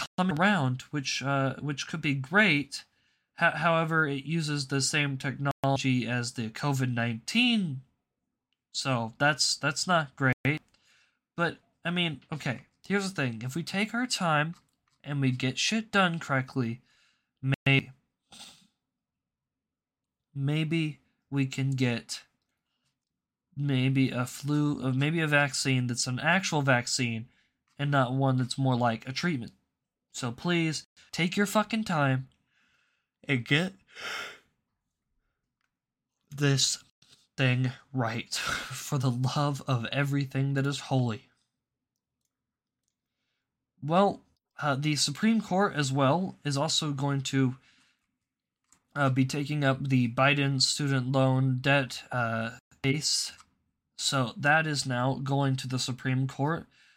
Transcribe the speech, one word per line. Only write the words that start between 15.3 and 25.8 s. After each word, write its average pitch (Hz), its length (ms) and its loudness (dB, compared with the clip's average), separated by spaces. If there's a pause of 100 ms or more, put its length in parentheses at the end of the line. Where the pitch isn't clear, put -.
get 127 300 -2
shit 220 320 -2
done 180 260 2
correctly, 131 600 -2 (600)
maybe, 135 520 2 (2500)
maybe 151 680 -2 (300)
we 139 160 0
can 135 260 -2
get 123 500 -2 (1300)
maybe 135 540 2
a 123 140 -2
flu, 147 560 -2
uh, 131 120 0
maybe 143 260 0
a 160 80 0
vaccine 135 600 2